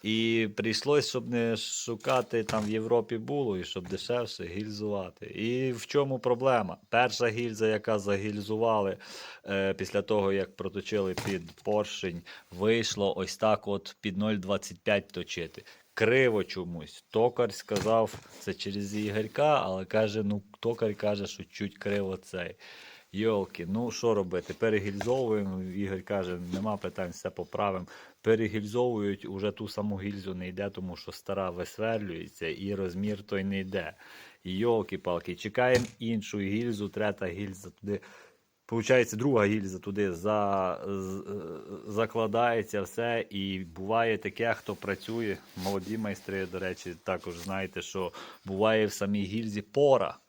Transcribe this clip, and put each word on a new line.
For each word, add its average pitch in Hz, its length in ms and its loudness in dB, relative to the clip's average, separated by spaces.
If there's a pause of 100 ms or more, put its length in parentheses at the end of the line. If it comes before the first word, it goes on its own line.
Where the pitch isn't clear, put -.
І 113 540 2
прийшлось, 143 520 2
щоб 120 220 -4
не 117 260 2
шукати, 117 880 0
там 107 200 0
в 104 60 -2
Європі 113 480 2
було, 120 400 -2
і 87 60 -4
щоб 90 240 -8
дешевше 113 560 -4
гільзувати. 101 840 -6
І 123 460 -2
в 113 140 -8
чому 135 320 2
проблема? 120 580 4 (120)
Перша 120 400 4
гільза, 110 400 0
яка 107 300 2
загільзували, 104 1000 2 (500)
е, 98 280 2
після 98 280 0
того, 98 300 4
як 95 240 -2
проточили 95 580 -2 (120)
під 87 260 -4 (100)
поршень, 104 600 0 (280)
вийшло 101 680 2
ось 92 200 -4
так: 107 320 4
от 98 320 -4
під 95 160 -4
нуль 107 200 2
двадцять 95 440 -2
п'ять 101 280 2
точити. - 560 -8 (300)
Криво 113 500 4
чомусь. 85 680 -8
Токар 120 440 2
сказав, 107 600 2 (260)
це 95 140 -6
через 101 420 -6
Ігорька, 135 680 2
але 95 200 -2
каже, 110 380 2
ну, 101 200 0 (180)
токар 113 340 0
каже, 101 320 0
що - 180 -10
чуть - 340 -8
криво 101 380 -2
цей. 90 400 -8 (580)
Йолки, 98 520 0
ну 113 240 -2
що 113 240 2
робити? 92 400 0
Перегільзовуємо. 104 1080 2
Ігор 95 400 -4
каже, 90 360 -2 (160)
нема 101 220 -2
питань, 92 340 -6
все - 200 -6
поправимо. 92 560 -2 (360)
Перегільзовують, 107 1000 2
уже 98 260 -2
ту 104 180 -8
саму 104 320 -2
гільзу 95 340 -4
не 90 140 -6
йде, 98 220 -4
тому 92 260 -8
що - 160 -12
стара 95 380 -2
висверлюється 87 960 -4
і 98 280 -2
розмір 98 480 -2
той 98 220 -2
не 98 160 0
йде. 92 340 -4 (500)
Йолки-палки, 92 880 0
чекаємо 123 520 4 (120)
іншу 113 400 -2
гільзу, 104 500 -2
третя 104 380 -2
гільза 95 440 -6
туди. 101 300 -4 (680)
Получається, 117 500 4
друга 117 300 6
гільза 98 320 0
туди 98 340 0
за-, 98 720 2
з-, 95 440 -4
е, 90 600 -10
закладається 110 920 2
все. 117 480 -2
І 98 280 -2
буває 98 600 0
таке, 110 360 -2
хто - 200 -6
працює, 101 600 -4 (280)
молоді 98 340 -2
майстри, 98 480 -4
до 90 120 -8
речі, 92 360 -6 (100)
також 87 340 -4
знаєте, 95 440 -4
що 92 300 -4 (320)
буває 107 420 4
в 101 60 -2
самій 101 320 0
гільзі 104 380 -4
пора. 131 560 4 (100)